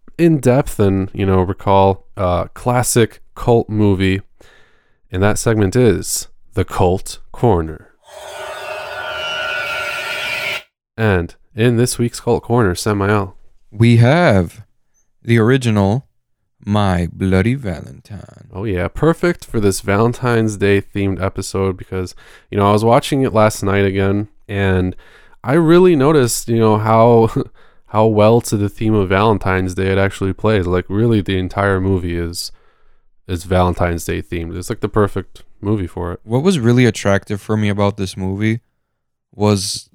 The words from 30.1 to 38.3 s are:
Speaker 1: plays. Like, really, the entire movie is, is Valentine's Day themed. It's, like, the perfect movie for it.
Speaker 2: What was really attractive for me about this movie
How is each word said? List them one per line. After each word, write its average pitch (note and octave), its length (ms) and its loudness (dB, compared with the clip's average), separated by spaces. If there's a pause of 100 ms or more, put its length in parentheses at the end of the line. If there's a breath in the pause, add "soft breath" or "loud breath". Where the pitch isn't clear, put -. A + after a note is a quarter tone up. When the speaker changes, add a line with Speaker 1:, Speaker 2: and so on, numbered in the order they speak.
Speaker 1:
plays. G#2+ 340 0
Like, F2+ 200 -2
really, A2 340 0
the F#2+ 180 -4
entire F#2+ 420 -2
movie F#2 360 -2
is, E2+ 340 -8 (760)
is F2 180 -6
Valentine's F2 600 0
Day F2 160 -6
themed. E2+ 340 -10
It's, F2+ 140 -10
like, A2+ 120 -8
the - 80 -6
perfect - 540 -2 (180)
movie G2+ 260 -4
for F2 240 -8
it. F2+ 120 -10
Speaker 2:
What A#2+ 200 -2
was F#3 160 2
really A#2+ 260 4
attractive G2+ 560 0
for G#2+ 160 -4
me G#2+ 120 0
about G2+ 280 0
this F#2 180 -6
movie G2+ 440 -4 (720)